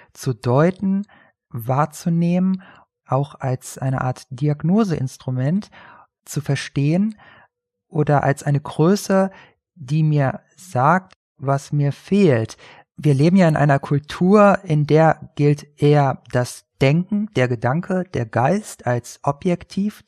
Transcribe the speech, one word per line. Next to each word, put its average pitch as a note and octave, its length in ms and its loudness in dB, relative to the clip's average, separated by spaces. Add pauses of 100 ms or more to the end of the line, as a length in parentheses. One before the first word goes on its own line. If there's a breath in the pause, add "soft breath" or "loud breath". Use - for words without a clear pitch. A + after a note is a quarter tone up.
(140 soft breath)
zu - 200 -6
deuten, F#3 720 0 (440 soft breath)
wahrzunehmen, E3+ 1120 -2 (420 loud breath)
auch C#3 300 -4
als - 420 -8
eine C3 240 -4
Art B2+ 280 -6
Diagnoseinstrument D3 1400 -2 (560 loud breath)
zu - 160 -8
verstehen D3+ 760 -2 (680 soft breath)
oder D3 360 0
als C#3 200 -2
eine C#3+ 160 0
Größe, F#3+ 680 0 (460 loud breath)
die D#3 280 -4
mir D3 380 0 (140)
sagt, E3 580 -2 (240)
was C#3 340 -4
mir C#3+ 200 0
fehlt. D3 680 0 (380 loud breath)
Wir D3+ 180 0
leben D#3 220 4
ja F#3 120 6
in D#3 80 2
einer C#3+ 240 2
Kultur, F#3+ 840 2
in D3+ 220 0
der D#3 500 2
gilt D3 460 0
eher D3 400 2 (100)
das - 340 -4 (140)
Denken, F3+ 560 0
der B2+ 120 2
Gedanke, C3+ 560 -4 (100)
der A#2+ 120 -4
Geist C#3+ 600 -4
als B2 380 -6
objektiv, F3+ 840 -4